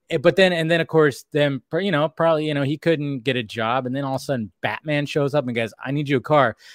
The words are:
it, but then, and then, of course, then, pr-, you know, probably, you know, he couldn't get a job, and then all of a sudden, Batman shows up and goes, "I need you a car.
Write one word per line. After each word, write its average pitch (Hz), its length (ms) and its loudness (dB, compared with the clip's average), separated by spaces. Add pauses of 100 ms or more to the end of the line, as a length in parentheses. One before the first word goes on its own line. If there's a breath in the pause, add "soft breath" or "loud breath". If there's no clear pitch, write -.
it, 156 140 -2
but 170 140 4
then, 185 180 4
and 160 160 0
then, 170 100 2
of 160 60 -2
course, 156 460 2
then, 143 280 0 (100)
pr-, 165 100 -2
you 202 100 -2
know, 156 180 2
probably, 160 380 2
you 151 80 -2
know, 143 80 -2
he 143 160 -2
couldn't 143 420 -2
get 123 160 -2
a 123 60 -2
job, 117 440 -2
and 123 80 -4
then 139 100 -4
all 135 120 -4
of 131 60 -6
a - 20 -16
sudden, 117 260 -4 (120)
Batman 147 420 -2
shows 143 300 -2
up 143 120 0
and 120 80 -4
goes, 113 200 -4 (100)
"I 127 60 -6
need 143 180 -2
you 143 80 2
a 120 60 0
car. 143 340 2 (180 loud breath)